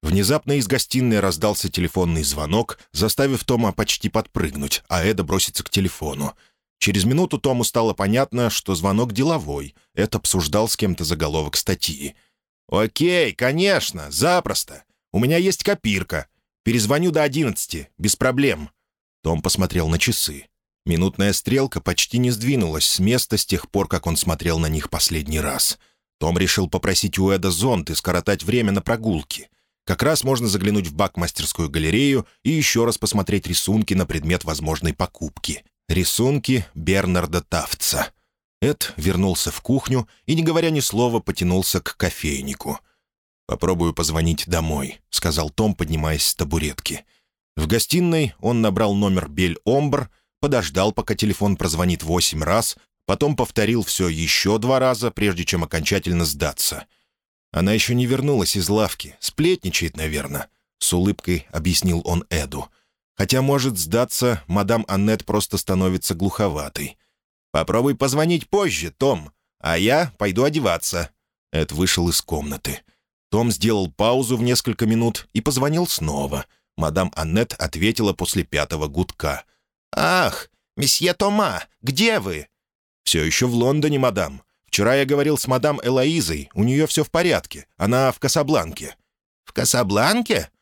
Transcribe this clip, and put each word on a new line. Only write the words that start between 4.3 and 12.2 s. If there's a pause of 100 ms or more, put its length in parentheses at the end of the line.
а
Эда
броситься
к
телефону. (480)
Через
минуту
Тому
стало
понятно,
что
звонок
деловой. (180)
Эд
обсуждал
с
кем-то
заголовок
статьи. (520)